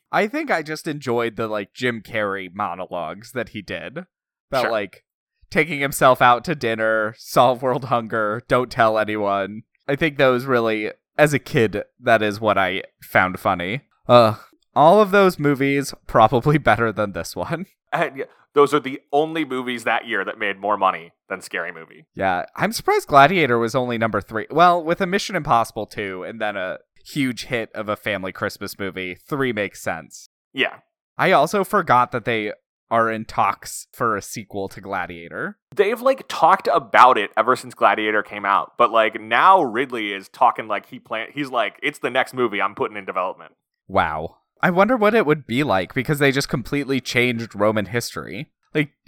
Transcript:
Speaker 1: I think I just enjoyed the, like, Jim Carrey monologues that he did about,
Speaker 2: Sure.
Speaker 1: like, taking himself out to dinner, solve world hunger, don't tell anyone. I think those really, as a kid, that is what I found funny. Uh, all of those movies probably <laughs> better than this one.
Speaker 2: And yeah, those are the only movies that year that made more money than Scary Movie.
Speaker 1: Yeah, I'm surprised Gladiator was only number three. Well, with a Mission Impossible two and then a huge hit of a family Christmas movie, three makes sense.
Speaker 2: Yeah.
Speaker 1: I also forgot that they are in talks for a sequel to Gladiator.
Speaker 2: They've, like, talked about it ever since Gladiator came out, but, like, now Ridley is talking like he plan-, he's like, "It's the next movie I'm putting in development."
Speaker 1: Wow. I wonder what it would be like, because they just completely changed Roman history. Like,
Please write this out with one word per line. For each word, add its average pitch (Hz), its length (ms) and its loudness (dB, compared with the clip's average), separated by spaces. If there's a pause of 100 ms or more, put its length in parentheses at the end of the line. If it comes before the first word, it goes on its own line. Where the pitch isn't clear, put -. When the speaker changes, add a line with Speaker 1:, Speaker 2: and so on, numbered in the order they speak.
(140)
Speaker 1:
I 190 140 0
think 294 220 -8
I 170 120 -2
just 156 260 -10
enjoyed 120 480 -4
the, 113 140 -6
like, 104 240 -6
Jim 120 280 -4
Carrey 98 520 -6
monologues 90 800 -8
that 117 160 -8
he 107 120 -12
did 95 440 -12 (440)
about, 131 120 -2
Speaker 2:
Sure. 120 100 0
Speaker 1:
like, 104 320 -6 (460)
taking 147 320 -2
himself 139 400 4
out 123 240 6
to 165 100 -2
dinner, 110 600 -2
solve 127 440 2
world 127 240 -2
hunger, 110 640 -2
don't 127 240 0
tell 110 260 2
anyone. 104 640 -2 (260)
I 143 80 0
think 147 200 -2
those 131 280 4
really, 113 480 0 (240)
as 147 160 4
a 131 60 0
kid, 104 440 0 (160)
that 117 220 4
is 104 180 -2
what 107 180 2
I 95 260 0 (200)
found 92 380 2
funny. 95 400 -2 (260)
Uh, 117 280 6 (380)
all 170 280 6
of 196 100 2
those 190 260 4
movies 139 560 -2 (120)
probably 127 520 4
<laughs> - 0 -
better 113 360 0
than 104 180 -4
this 85 240 -10
one. 160 300 -8 (280)
Speaker 2:
And 143 240 -4
yeah, 135 80 -8 (280)
those 143 200 4
are 147 80 2
the 135 180 -10 (140)
only 160 320 0
movies 123 400 -6
that 117 200 -2
year 104 200 -4
that 101 120 -10
made 98 220 -4
more 101 160 -2
money 90 380 -2 (160)
than 95 100 -8
Scary 90 320 -10
Movie. 82 420 -20
Speaker 1:
Yeah, 92 320 -2 (120)
I'm 202 160 -4
surprised 392 340 -2
Gladiator 143 500 4
was 117 180 -2
only 123 220 -2
number 110 220 -2
three. 107 320 -8
Well, 175 320 4
with 165 160 -2
a 196 60 -2
Mission 190 320 -4
Impossible 117 480 0
two 95 380 -8
and 110 180 -10
then 104 160 -4
a 92 220 -6 (260)
huge 131 400 -4
hit 113 280 -6
of 104 140 -8
a 104 80 -2
family 95 380 -6
Christmas - 440 -8
movie, 92 380 -8
three 135 380 -4
makes 104 280 -6
sense. - 460 -10 (240)
Speaker 2:
Yeah. - 280 -4 (380)
Speaker 1:
I 160 140 2
also 175 320 2
forgot 143 480 2
that 120 140 -6
they 110 260 -2 (400)
are 113 180 2
in 110 140 -6
talks - 680 -4
for 113 240 -2
a 95 40 -4
sequel 98 480 -10
to - 120 -18
Gladiator. 90 760 -8 (160)
Speaker 2:
They've, 214 260 0
like, 262 280 0
talked 185 440 2
about 127 460 6
it 101 200 -2
ever 113 180 2
since 123 180 -12
Gladiator 107 500 2
came 104 220 -10
out, 98 320 0
but, 113 140 4
like, 110 280 2
now 143 420 4
Ridley 120 520 -4
is 98 160 -10
talking 120 380 0
like 101 200 -6
he 127 120 -18
plan-, 113 340 -10
he's 143 160 -6
like, 113 340 -2
"It's - 160 -4
the 135 100 -4
next 123 240 -2
movie 113 280 -2
I'm 98 140 -2
putting 127 200 -6
in 101 100 -10
development." 90 480 -8 (360)
Speaker 1:
Wow. 82 480 -2 (260)
I 180 80 4
wonder 202 260 4
what 208 160 4
it 220 120 2
would 151 200 0
be 123 180 -2
like, 95 300 0
because 139 260 -2
they 139 120 4
just 139 180 -2
completely 135 520 -4
changed 120 520 -2
Roman 104 340 0
history. 95 640 -8 (220)
Like, 151 200 -2 (140)